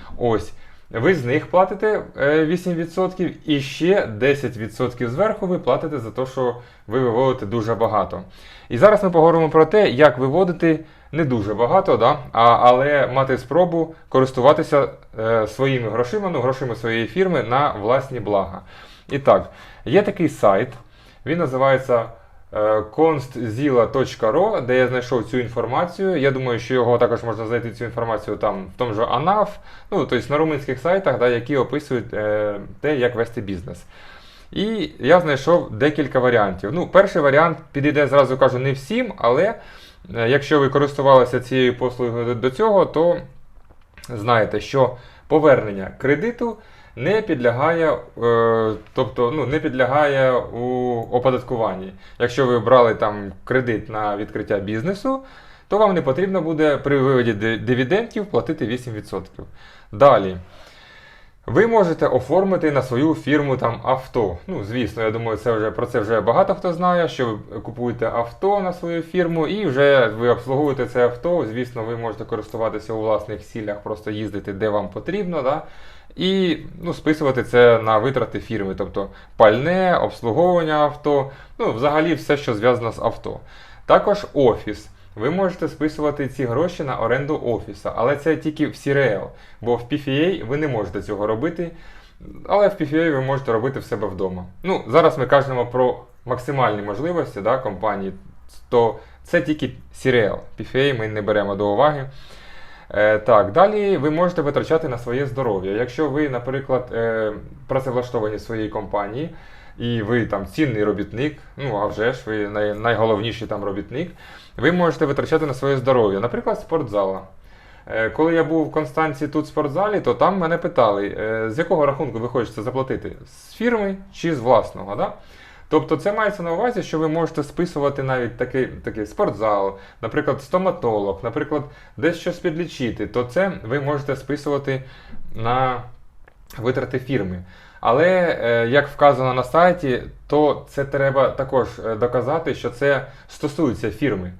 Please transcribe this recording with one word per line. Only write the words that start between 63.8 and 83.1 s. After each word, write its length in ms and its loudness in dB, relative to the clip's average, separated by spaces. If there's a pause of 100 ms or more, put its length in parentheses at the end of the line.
авто. 540 -2 (100)
Ну, 160 -8
звісно, 400 -4
я 80 0
думаю, 260 -4
це 140 -2
вже, 200 0
про 140 -4
це 140 -2
вже 220 2
багато 340 2
хто 180 -4
знає, 340 2
що 180 -4
ви 340 -8
купуєте 480 -6
авто 520 -2
на 140 -4
свою 280 -6
фірму 460 0
і 180 -4
вже 420 4
ви 220 0
обслуговуєте 560 0
це 200 2
авто. 440 -2
Звісно, 340 -8
ви 140 -6
можете 280 -8
користуватися 680 -6
у 60 -4
власних 420 -2
цілях, 380 -8
просто 320 -8
їздити, 420 -6
де 160 -2
вам 200 -2
потрібно, 520 -6
да? 200 0 (540)
І, 420 0 (240)
ну, 120 -6
списувати 500 0
це 360 8
на 180 2
витрати 420 0
фірми, 380 -4
тобто 300 -4 (300)
пальне, 600 6
обслуговування 760 0
авто, 580 0 (280)
ну, 140 0
взагалі 400 2
все, 240 0
що 160 -2
зв'язано 380 2
з 80 -12
авто. 400 -4 (460)